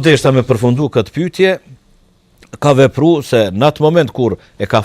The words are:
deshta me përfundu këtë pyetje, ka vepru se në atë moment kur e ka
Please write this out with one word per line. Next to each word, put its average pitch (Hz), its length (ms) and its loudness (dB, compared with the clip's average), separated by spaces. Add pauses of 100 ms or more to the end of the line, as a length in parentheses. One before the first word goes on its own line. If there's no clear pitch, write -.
deshta 143 260 2
me 127 140 0
përfundu 123 480 0
këtë - 240 -4
pyetje, 180 380 -2 (1080)
ka 147 160 4
vepru 143 480 2
se 110 260 0
në 127 200 0
atë 151 120 -4
moment 156 300 0
kur 117 240 -2 (180)
e 101 140 -8
ka 113 140 0